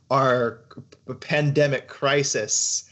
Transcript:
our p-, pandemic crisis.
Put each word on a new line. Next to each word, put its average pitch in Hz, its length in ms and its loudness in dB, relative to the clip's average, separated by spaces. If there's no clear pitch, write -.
our 123 500 2
p-, 131 80 -10
pandemic 147 720 0
crisis. 135 1040 -2